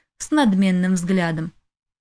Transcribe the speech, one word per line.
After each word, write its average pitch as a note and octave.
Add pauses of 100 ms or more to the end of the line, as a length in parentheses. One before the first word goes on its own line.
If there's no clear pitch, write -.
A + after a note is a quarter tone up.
(180)
с -
надменным F#3+
взглядом. E3+ (480)